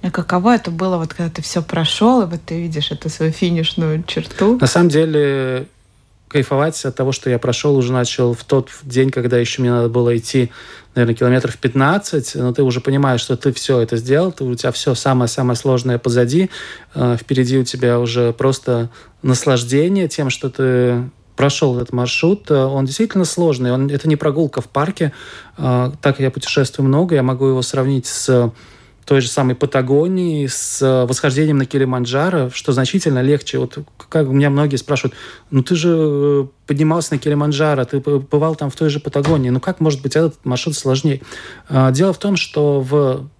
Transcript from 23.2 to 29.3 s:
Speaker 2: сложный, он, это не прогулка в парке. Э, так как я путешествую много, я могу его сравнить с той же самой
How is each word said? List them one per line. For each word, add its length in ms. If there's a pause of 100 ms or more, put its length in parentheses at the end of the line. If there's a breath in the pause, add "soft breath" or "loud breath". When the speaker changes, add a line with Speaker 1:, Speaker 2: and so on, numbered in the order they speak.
Speaker 2:
сложный, 480
он, 180
это 200
не 80
прогулка 420
в 80
парке. 460 (440 loud breath)
Э, 320 (120)
так 160
как 20
я 120
путешествую 540
много, 300
я 80
могу 240
его 140
сравнить 460
с 440 (540 loud breath)
той 160
же 80
самой 260